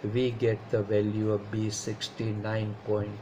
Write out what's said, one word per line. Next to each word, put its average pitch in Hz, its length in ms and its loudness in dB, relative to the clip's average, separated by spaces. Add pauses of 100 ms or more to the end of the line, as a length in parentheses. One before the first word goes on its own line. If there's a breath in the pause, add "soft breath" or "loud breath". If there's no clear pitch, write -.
(140)
we 127 160 2
get 113 280 2 (120)
the 113 100 4
value 107 520 2
of 104 180 -2
B 107 200 0
sixty-nine 107 1040 -4 (100)
point 104 240 2 (120)